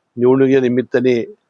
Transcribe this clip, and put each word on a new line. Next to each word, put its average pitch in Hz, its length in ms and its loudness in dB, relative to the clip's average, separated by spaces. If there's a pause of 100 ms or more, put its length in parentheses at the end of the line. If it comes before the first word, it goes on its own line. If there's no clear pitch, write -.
(180)
निवडणुकीच्या 131 440 2
निमित्ताने 123 720 -2 (160)